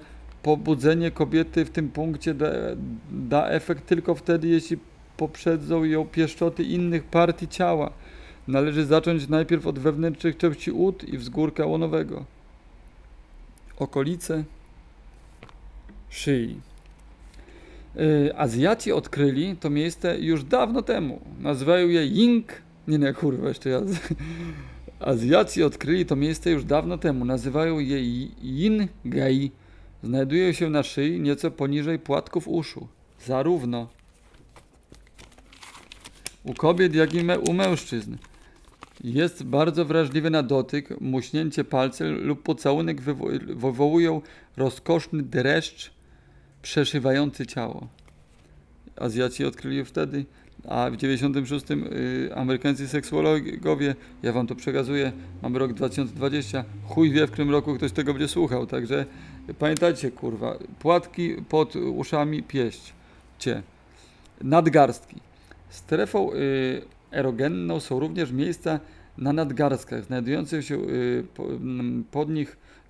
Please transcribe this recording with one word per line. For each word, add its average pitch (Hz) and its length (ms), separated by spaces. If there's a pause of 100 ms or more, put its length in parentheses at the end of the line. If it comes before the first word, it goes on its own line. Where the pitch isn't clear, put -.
(420)
pobudzenie 151 680
kobiety 160 540
w 156 60
tym 151 180
punkcie 156 460
da, 147 120 (640)
da 135 380
efekt 160 380
tylko 170 280
wtedy, 170 340
jeśli 165 280 (400)
poprzedzą 160 680
ją 156 200
pieszczoty 165 600
innych 175 400
partii 170 440
ciała. 165 440 (560)
Należy 147 380
zacząć 156 420
najpierw 156 380
od 147 120
wewnętrznych 156 580
części - 360
ud 185 320
i - 140
wzgórka 147 480
łonowego. 160 580 (1500)
Okolice 151 680 (1700)
szyi. 127 500 (1400)
Y, 147 400
Azjaci 147 560
odkryli 143 640
to 156 140
miejsce 165 500
już 160 240
dawno 240 380
temu. - 380 (200)
Nazywają 147 480
je 165 180
Ying. 226 560 (260)
Nie, 156 100
nie, 139 140
kurwa, 135 360
jeszcze 131 220
raz. 127 120
<laughs> 196 100 (1120)
Azjaci 135 600
odkryli 156 440
to 143 100
miejsce 156 340
już 143 140
dawno 156 340
temu. 135 260
Nazywają 135 540
je 139 220
Yi-, 123 300 (120)
Yin 190 460 (160)
Gai. 135 460 (520)
Znajdują 135 500
się 160 180
na 151 120
szyi, 156 380
nieco 143 300
poniżej 147 480
płatków 151 500
uszu. - 400 (380)
Zarówno 127 640 (2500)
u 131 100
kobiet, 175 400
jak 160 200
i 170 100
me-, 175 140
u 165 140
mężczyzn. 127 640 (880)
Jest 147 400
bardzo 156 400
wrażliwe 156 460
na 156 120
dotyk, 135 580
muśnięcie 143 640
palcem 139 640
lub 147 160
pocałunek 151 600
wywo-, - 520
wywołują 147 680 (340)
rozkoszny 147 640
dreszcz 135 680 (720)
przeszywający 139 840
ciało. 120 420 (1080)
Azjaci 127 480
odkryli 135 400
wtedy 143 400 (440)
A 123 220
w 117 60
dziewięćdziesiątym 135 500
szóstym, 143 400
y, 127 480
amerykańscy 131 540
seksuologowie, 147 1080 (280)
ja 117 100
wam 120 140
to 120 80
przekazuję, 135 580 (300)
mamy 123 160
rok 131 140
dwa 127 160
tysiące 143 260
dwadzieścia, 135 500 (200)
chuj 160 260
wie, 151 160
w 147 40
którym 143 200
roku 147 240
ktoś 131 180
tego 147 200
będzie 139 160
słuchał, 127 380
także 131 400 (520)
pamiętajcie, 151 520
kurwa, 117 480 (200)
płatki 170 580 (120)
pod 151 280
uszami 139 640
pieść, - 500 (460)
cie. 117 240 (800)
Nadgarstki. 147 760 (520)
Strefą, 196 640
y, 135 500 (280)
erogenną 151 720
są 131 180
również 160 340
miejsca 156 480 (380)
na 139 140
nadgarstkach, 135 720
znajdujące 139 580
się, 143 120
y, 123 500 (100)
po, - 100
mm, 123 640
pod 151 200
nich 151 260 (340)